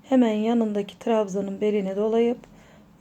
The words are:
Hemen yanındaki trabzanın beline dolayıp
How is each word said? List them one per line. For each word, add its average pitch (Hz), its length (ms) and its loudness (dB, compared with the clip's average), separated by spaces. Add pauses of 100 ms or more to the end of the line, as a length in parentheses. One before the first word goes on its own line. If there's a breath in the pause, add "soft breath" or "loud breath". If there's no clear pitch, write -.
Hemen 247 300 4
yanındaki 214 680 -2
trabzanın 196 600 -2
beline 202 360 -2
dolayıp 226 420 0 (640 soft breath)